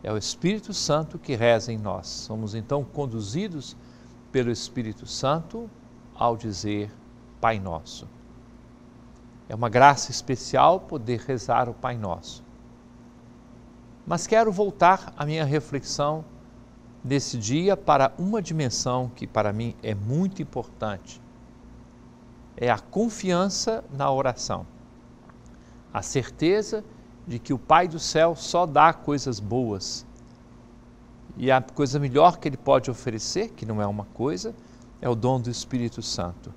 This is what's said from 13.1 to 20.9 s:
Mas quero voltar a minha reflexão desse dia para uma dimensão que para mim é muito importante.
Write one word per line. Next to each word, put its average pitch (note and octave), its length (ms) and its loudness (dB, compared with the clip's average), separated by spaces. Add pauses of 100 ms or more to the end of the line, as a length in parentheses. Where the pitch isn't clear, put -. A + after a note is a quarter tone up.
Mas E3+ 220 -4
quero A3 240 4
voltar F#3 680 4
a D3 80 -4
minha D#3 200 0
reflexão D3 800 -2 (760)
desse C3 340 -2
dia D#3+ 400 2
para C3+ 400 4
uma G3+ 240 0
dimensão B2+ 720 -2
que - 120 -10
para G#2 260 0
mim A2+ 300 -4
é G#2+ 100 -4
muito D#3 480 -2
importante. - 800 -8 (1400)